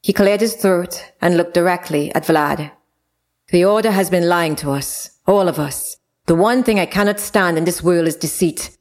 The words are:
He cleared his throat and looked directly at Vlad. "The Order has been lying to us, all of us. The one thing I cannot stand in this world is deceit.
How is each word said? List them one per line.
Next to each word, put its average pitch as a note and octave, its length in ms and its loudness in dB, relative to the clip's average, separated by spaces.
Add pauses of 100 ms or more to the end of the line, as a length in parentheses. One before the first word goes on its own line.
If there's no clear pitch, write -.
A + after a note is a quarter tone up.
He G3 100 0
cleared G3+ 280 2
his A3+ 140 0
throat F3+ 500 -2 (160)
and F3 160 2
looked F3 180 -2
directly F3 600 0
at - 120 -2
Vlad. D3+ 440 0 (800)
"The F3 140 4
Order G#3+ 280 2
has F#3+ 180 0
been F3 180 2
lying E3+ 280 0
to D3 160 -6
us, - 380 -8 (160)
all G3 200 4
of D3+ 120 -2
us. - 380 -8 (300)
The E3+ 80 4
one A#3 280 2
thing A3 180 2
I E3+ 60 0
cannot G#3 340 -2
stand F3+ 360 0
in D#3+ 80 0
this E3+ 180 -2
world E3+ 260 2
is D3+ 80 -4
deceit. - 540 -4 (100)